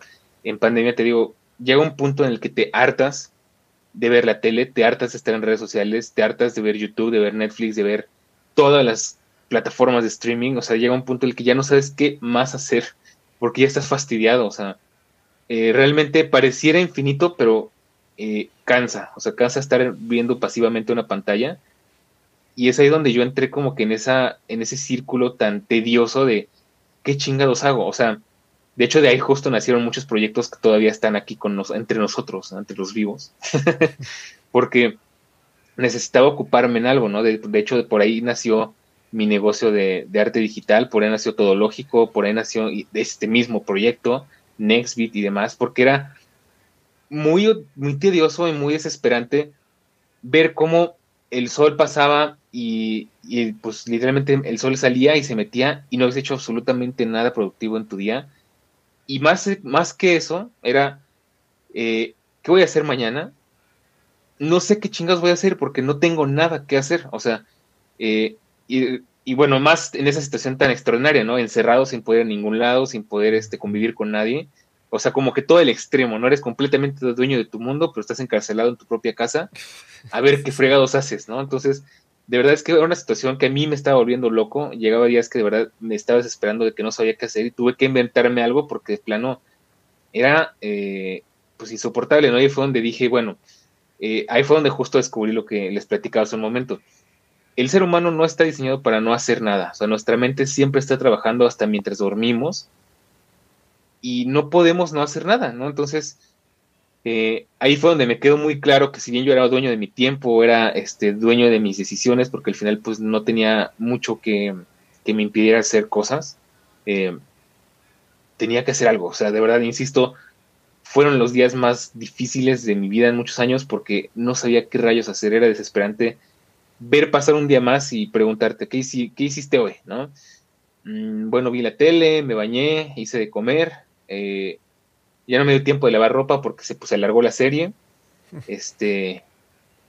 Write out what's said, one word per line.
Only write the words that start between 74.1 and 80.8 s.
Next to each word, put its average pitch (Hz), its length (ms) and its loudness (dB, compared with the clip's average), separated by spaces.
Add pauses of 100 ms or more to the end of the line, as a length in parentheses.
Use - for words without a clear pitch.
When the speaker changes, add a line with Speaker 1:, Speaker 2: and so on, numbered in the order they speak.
Speaker 1:
nadie. 110 380 -4 (400)
O 110 100 -4
sea, - 140 0
como 135 200 0
que 135 80 -2
todo 165 180 6
el 151 100 6
extremo, 117 500 -2
¿no? 123 80 0
Eres 139 140 2
completamente 139 720 -2
dueño 127 240 0
de 110 80 -2
tu 110 140 -14
mundo, 143 340 -4
pero 110 80 -8
estás 104 180 -8
encarcelado 110 500 -2
en 120 80 -6
tu - 80 -20
propia 113 300 -4
casa. - 340 -4 (640)
A 120 100 -4
ver 143 220 4
qué - 80 -6
fregados 135 440 2